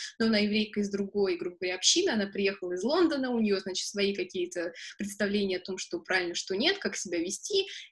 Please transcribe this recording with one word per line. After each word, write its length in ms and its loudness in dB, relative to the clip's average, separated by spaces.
но 80 2
она 120 4
еврейка 420 2
из 100 0
другой, 460 0
грубо 240 -6
говоря, 160 -2
общины. 340 4
Она 160 2
приехала 460 -2
из 100 -4
Лондона, 480 2
у 80 0
нее, 220 4
значит, 260 -6
свои 300 0
какие-то 560 -4
представления 600 0
о 60 -4
том, 140 -6
что 220 -6
правильно, 340 0
что 220 -4
нет, 220 2
как 180 -4
себя 240 -4
вести, 460 -2